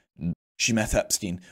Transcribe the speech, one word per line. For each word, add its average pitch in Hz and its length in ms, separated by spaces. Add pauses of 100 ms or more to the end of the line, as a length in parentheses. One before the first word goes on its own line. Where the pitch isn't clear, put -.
(560)
she - 160
met 110 220
Epstein 95 460 (120)